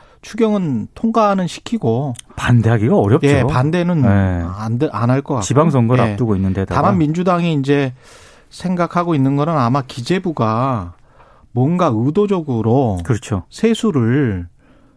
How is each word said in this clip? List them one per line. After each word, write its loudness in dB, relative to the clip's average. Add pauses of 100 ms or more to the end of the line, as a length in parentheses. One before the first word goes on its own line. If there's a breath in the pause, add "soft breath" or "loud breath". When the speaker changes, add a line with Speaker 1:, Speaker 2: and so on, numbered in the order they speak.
(220 soft breath)
Speaker 1:
추경은 -2
통과는 0
시키고 -4 (220)
Speaker 2:
반대하기가 2
어렵죠. 4
Speaker 1:
예, 4
반대는 2
Speaker 2:
네. 4
Speaker 1:
안 0
돼, -2
안 -2
할 2
것 -4
같고. -4
Speaker 2:
지방선거를 2
Speaker 1:
예. 0
Speaker 2:
앞두고 0
있는 0
데다가. -2
Speaker 1:
다만 2
민주당이 0
이제 0 (560 soft breath)
생각하고 -2
있는 2
거는 0
아마 0
기재부가 -4 (600 soft breath)
뭔가 0
의도적으로 0
Speaker 2:
그렇죠. -2
Speaker 1:
세수를 0 (500 soft breath)